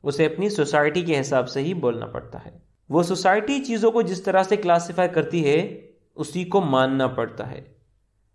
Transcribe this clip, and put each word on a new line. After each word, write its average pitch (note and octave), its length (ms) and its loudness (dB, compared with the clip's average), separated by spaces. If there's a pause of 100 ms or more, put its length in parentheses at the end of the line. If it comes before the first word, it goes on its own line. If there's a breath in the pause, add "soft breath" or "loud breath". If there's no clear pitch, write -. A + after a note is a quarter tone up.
उसे C#3+ 220 0
अपनी E3 240 0
सोसाइटी D3+ 540 2
के D#3+ 140 0
हिसाब C3+ 280 0
से C3+ 160 -6
ही E3 120 -2
बोलना A#2+ 320 -2
पड़ता - 340 -12
है। - 340 -20 (180)
वो E3+ 120 4
सोसाइटी G#3 560 0
चीज़ों A3+ 320 0
को A3+ 120 2
जिस F3+ 220 -6
तरह F#3+ 180 4
से G3 140 0
क्लासिफाई F3 500 0
करती D#3+ 340 -2
है, D#3 480 0 (280)
उसी D#3 280 -6
को F#3 160 2
मानना C3+ 460 2
पड़ता A#2+ 360 -6
है। - 320 -16 (600)